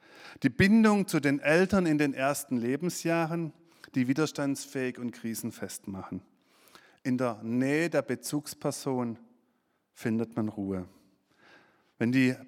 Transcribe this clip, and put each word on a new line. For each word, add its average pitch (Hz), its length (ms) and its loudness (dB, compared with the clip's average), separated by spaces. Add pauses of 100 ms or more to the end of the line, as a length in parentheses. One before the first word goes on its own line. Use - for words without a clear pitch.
(440)
Die 131 60 2
Bindung 208 580 6
zu 160 100 0
den 143 220 2
Eltern 180 460 4
in 151 120 4
den 143 160 2
ersten 135 440 -2
Lebensjahren, 165 920 -2 (440)
die 123 100 2
widerstandsfähig 139 920 -2
und 120 120 -8
krisenfest - 760 -10
machen. 92 340 -10 (800)
In 127 160 -2
der 117 240 -2
Nähe 135 480 0
der 147 120 0
Bezugsperson 127 1160 -6 (760)
findet 113 440 -4
man 107 120 -2
Ruhe. 95 400 -6 (1080)
Wenn 117 120 0
die 127 240 4 (120)